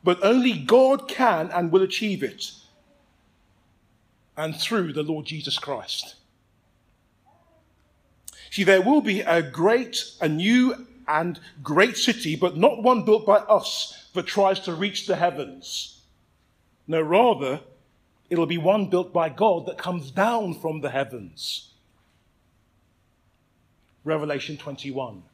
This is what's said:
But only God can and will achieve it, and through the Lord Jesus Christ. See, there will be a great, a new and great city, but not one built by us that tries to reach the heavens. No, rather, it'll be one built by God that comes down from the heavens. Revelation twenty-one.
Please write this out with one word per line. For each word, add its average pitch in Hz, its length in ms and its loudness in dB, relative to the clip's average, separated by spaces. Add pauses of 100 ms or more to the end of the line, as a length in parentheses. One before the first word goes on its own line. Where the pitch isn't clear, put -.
But 180 220 2
only 247 300 4
God 254 540 4
can 185 420 0
and 175 200 -2
will 190 120 6
achieve 190 400 -4
it, - 300 -10 (1800)
and 156 220 -8
through 175 380 -4
the 151 80 -4
Lord 151 240 -6
Jesus 156 320 -8
Christ. - 560 -10 (2250)
See, 196 140 -2
there 190 160 8
will 262 220 4
be 202 180 -2
a 170 220 2
great, 185 600 0 (180)
a 165 80 0
new 220 580 2 (200)
and 160 320 -2 (240)
great 180 340 2
city, - 380 -2
but 170 220 -2
not 220 260 2
one 233 220 4
built 214 220 4
by 202 100 6
us - 760 0
that 175 120 -4
tries 196 340 2
to 175 140 -8
reach 190 320 -6
the 185 100 0
heavens. 143 840 -6 (880)
No, 160 120 -2
rather, 160 600 2 (680)
it'll 170 180 2
be 170 120 -2
one 185 300 2
built 180 240 -2
by 165 160 0
God 175 380 0
that 175 120 -10
comes 170 320 -8
down 202 440 -2
from 156 260 -6
the 135 100 -6
heavens. 123 840 -10 (2250)
Revelation 151 540 -6
twenty-one. 131 680 -12 (120)